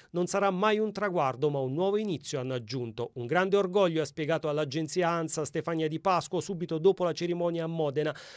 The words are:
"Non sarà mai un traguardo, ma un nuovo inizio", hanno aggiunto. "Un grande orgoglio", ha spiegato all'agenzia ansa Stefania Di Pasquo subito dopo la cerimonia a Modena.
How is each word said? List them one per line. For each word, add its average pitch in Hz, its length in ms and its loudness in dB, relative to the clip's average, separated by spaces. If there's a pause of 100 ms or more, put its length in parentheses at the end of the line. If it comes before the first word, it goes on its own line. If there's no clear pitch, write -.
(120)
"Non 175 140 0
sarà 196 240 2
mai 208 300 2
un 214 120 0
traguardo, 156 580 0
ma 139 100 0
un 131 140 -2
nuovo 190 240 2
inizio", 175 420 -4
hanno 127 160 -4
aggiunto. 120 600 -6
"Un 120 120 -6
grande 185 300 4
orgoglio", 180 440 2
ha 147 40 -2
spiegato 156 440 -2
all'agenzia 156 600 0
ansa 165 360 -2
Stefania 160 420 -2
Di 160 120 -4
Pasquo 180 400 2
subito 165 400 -4
dopo 185 240 6
la 170 100 2
cerimonia 170 520 -2
a - 20 -2
Modena. 151 480 0 (220)